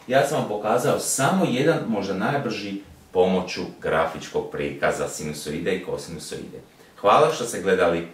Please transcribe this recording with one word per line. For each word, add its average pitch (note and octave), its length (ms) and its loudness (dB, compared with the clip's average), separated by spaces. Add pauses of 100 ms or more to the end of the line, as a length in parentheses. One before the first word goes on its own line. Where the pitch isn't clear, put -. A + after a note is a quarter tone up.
Ja C#3 180 4
sam D3 120 0
vam A2+ 100 -2
pokazao G#2+ 500 2
samo E3+ 520 2
jedan, D3 280 2 (100)
možda G2 260 -2
najbrži, G2+ 680 -2 (320)
pomoću F#2 480 2 (220)
grafičkog - 680 -2
prikaza C#2+ 580 -2
sinusoide D#2 680 -4
i F2+ 80 -6
kosinusoide. - 760 -10 (400)
Hvala - 340 6
što - 100 -4
ste - 160 -6
gledali F2 540 2